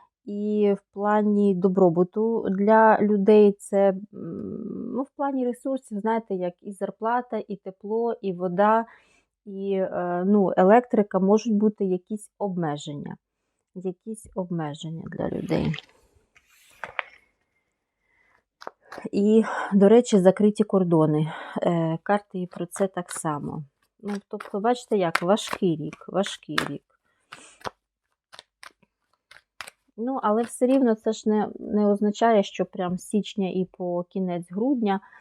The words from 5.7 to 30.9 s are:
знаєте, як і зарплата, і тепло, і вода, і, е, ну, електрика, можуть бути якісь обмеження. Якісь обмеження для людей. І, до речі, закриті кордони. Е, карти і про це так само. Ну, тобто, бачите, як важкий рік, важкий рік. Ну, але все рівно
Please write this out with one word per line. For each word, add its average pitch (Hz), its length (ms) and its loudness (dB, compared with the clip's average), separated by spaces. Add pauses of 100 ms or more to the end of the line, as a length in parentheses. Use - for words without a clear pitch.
знаєте, 220 340 -4
як 180 260 -6
і 208 120 -14
зарплата, 220 760 -6
і 202 80 -8
тепло, 220 640 -6
і 196 100 -4
вода, 190 520 0 (600)
і, 196 300 -8
е, 180 520 -4
ну, 202 300 4
електрика, 208 600 4
можуть 208 360 2
бути 214 300 0
якісь 185 540 -6
обмеження. 156 800 -6 (580)
Якісь 185 600 -12
обмеження 160 720 -8
для - 220 -8
людей. 160 440 -4 (3500)
І, 214 320 4 (280)
до 196 160 8
речі, 226 300 6
закриті 202 500 4
кордони. 160 640 2 (300)
Е, 165 400 0
карти 202 380 -4
і 180 60 -6
про 175 200 -10
це 196 200 -4
так 180 240 -8
само. 156 540 -6 (420)
Ну, 202 80 -6 (140)
тобто, 208 320 -10
бачите, 240 360 -2
як 175 260 0
важкий 180 540 0
рік, 156 320 -12
важкий 175 500 -4 (100)
рік. 143 140 -12 (3250)
Ну, 247 260 -6
але 220 200 0
все 247 240 -2
рівно 254 280 4